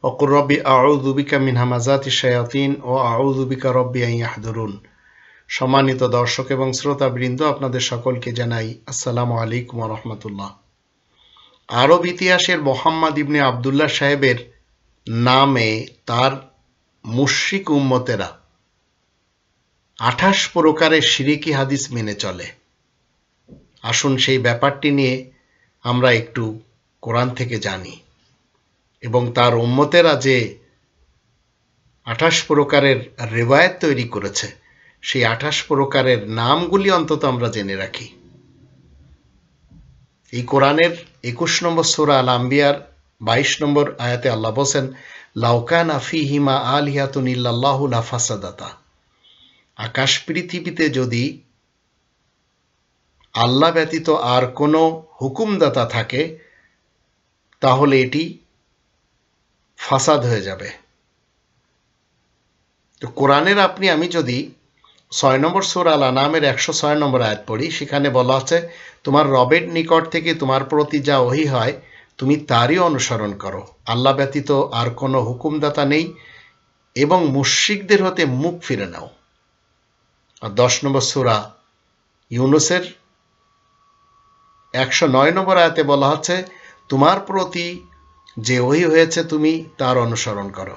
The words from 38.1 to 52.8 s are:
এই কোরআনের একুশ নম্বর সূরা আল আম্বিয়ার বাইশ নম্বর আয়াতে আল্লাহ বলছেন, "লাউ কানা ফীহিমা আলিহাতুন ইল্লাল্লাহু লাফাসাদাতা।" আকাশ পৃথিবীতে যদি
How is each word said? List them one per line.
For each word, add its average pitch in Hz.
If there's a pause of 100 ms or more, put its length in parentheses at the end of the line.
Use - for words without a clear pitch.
এই 120
কোরআনের 147 (180)
একুশ 143
নম্বর 170
সূরা 147
আল 123
আম্বিয়ার 139 (260)
বাইশ 120
নম্বর 143
আয়াতে 123
আল্লাহ 110
বলছেন, 135 (420)
"লাউ 117
কানা 160
ফীহিমা 143
আলিহাতুন 139
ইল্লাল্লাহু 127
লাফাসাদাতা।" 117 (1040)
আকাশ 117
পৃথিবীতে 165
যদি 127 (1900)